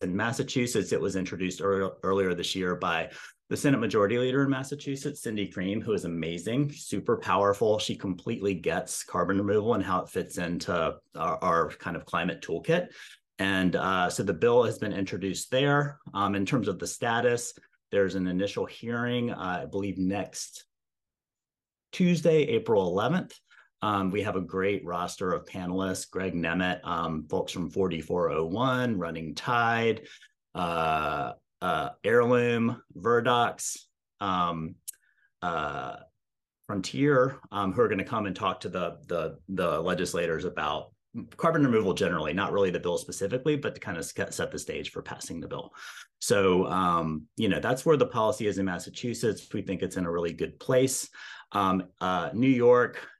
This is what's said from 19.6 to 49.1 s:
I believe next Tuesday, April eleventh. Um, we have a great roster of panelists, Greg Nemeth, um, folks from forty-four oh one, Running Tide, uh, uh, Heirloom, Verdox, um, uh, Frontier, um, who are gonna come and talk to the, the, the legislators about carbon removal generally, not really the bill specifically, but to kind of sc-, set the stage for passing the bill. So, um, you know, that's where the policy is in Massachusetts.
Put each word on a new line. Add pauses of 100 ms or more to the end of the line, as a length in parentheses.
I
believe
next (1300)
Tuesday,
April
eleventh. (440)
Um,
we
have
a
great
roster
of
panelists,
Greg
Nemeth,
um,
folks
from
forty-four
oh
one,
Running
Tide, (540)
uh, (280)
uh, (140)
Heirloom, (180)
Verdox, (440)
um, (680)
uh, (680)
Frontier, (140)
um,
who
are
gonna
come
and
talk
to
the,
the, (120)
the
legislators
about (440)
carbon
removal
generally,
not
really
the
bill
specifically,
but
to
kind
of
sc-,
set
the
stage
for
passing
the
bill. (480)
So,
um, (120)
you
know,
that's
where
the
policy
is
in
Massachusetts.